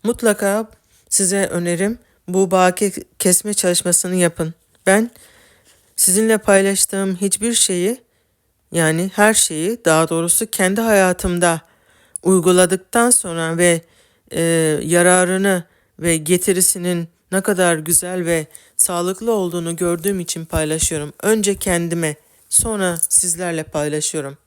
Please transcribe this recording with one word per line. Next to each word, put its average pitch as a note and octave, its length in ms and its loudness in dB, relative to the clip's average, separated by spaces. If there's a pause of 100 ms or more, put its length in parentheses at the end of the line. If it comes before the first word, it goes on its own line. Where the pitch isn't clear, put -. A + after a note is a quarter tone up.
Mutlaka G#3+ 680 0 (380)
size G3 380 0
önerim, F3 520 -2 (300)
bu F#3 220 0
bağ F#3 200 4
ke-, F#3+ 340 -4 (140)
kesme G3 360 0
çalışmasını F3+ 600 0
yapın. E3+ 400 0 (320)
Ben G#3+ 240 4 (880)
sizinle A3 420 2
paylaştığım G3 760 2
hiçbir G3+ 380 -2
şeyi, G3 460 0 (720)
yani E3 420 0
her G#3+ 200 4
şeyi F3+ 500 -2
daha D#3+ 240 4
doğrusu E3+ 380 -2
kendi G3 340 0
hayatımda F3+ 800 2 (600)
uyguladıktan F#3 880 2
sonra E3 460 -2
ve, E3+ 240 2 (500)
e, - 100 -6 (420)
yararını F3+ 840 2 (340)
ve E3 180 0
getirisinin F3 920 0 (240)
ne F#3+ 80 0
kadar F3+ 360 0
güzel F3 480 -4
ve E3 220 -2 (300)
sağlıklı F#3 560 -2
olduğunu E3+ 440 -4
gördüğüm F3 440 -2
için E3 240 -8
paylaşıyorum. D#3 680 -4 (100)
Önce G3+ 320 0
kendime, E3+ 640 -2 (320)
sonra F#3+ 500 0 (100)
sizlerle E3+ 540 -2
paylaşıyorum. D3 760 -6 (100)